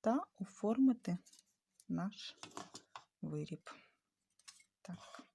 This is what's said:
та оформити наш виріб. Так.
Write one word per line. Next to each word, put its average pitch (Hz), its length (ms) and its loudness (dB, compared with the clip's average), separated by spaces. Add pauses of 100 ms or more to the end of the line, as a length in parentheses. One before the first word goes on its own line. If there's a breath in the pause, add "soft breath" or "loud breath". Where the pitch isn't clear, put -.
та 247 340 2
оформити 226 840 4 (680)
наш - 480 -4 (840 loud breath)
виріб. 151 480 -6 (1120 soft breath)
Так. - 400 -12 (120)